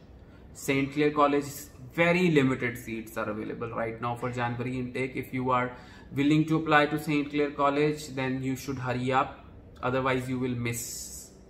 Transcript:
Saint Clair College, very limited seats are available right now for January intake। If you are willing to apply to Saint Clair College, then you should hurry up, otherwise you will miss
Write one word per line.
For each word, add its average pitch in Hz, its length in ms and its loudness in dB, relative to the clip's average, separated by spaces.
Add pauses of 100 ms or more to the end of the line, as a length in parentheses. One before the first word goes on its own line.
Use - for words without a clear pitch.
(640)
Saint 139 320 0
Clair 147 240 4
College, 143 280 4 (520)
very 175 240 6 (140)
limited 123 440 2
seats 113 340 -8
are 107 180 -4
available 113 440 -8
right 113 280 -4
now 120 60 -2 (120)
for 123 60 -2 (100)
January 123 420 -4
intake। 127 420 -4
If - 140 -12
you 127 220 2
are 123 100 -2 (500)
willing 151 320 6
to 156 80 4
apply 151 220 6 (100)
to 151 140 0
Saint 147 300 0
Clair 143 140 2 (120)
College, 147 440 2 (140)
then 131 180 -2 (120)
you 127 160 -2
should 131 220 -4
hurry 123 220 -2 (120)
up, 143 100 -4 (580)
otherwise 131 440 0
you 127 100 -2
will 123 240 -2
miss 117 160 -4 (640)